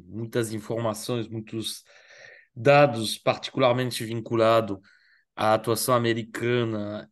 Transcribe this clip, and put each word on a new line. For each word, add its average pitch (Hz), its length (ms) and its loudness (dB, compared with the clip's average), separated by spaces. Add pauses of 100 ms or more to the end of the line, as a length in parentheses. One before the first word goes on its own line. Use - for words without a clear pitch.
muitas 110 480 -6
informações, 113 760 -6
muitos 110 540 -10 (720)
dados 123 640 4
particularmente 123 880 -2
vinculado 110 760 2 (540)
à 110 180 2
atuação 113 420 0
americana 117 1160 -2